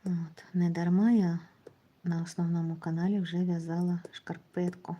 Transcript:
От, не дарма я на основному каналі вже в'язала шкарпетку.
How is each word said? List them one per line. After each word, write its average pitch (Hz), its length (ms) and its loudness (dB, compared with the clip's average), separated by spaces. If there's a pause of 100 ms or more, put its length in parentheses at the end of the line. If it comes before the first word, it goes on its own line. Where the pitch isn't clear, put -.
От, 165 400 -4 (100)
не 175 160 4
дарма 175 420 4
я 175 280 4 (640)
на 170 180 -2
основному 165 540 -2
каналі 170 440 0
вже 170 180 -4
в'язала 175 640 0 (120)
шкарпетку. 175 880 -6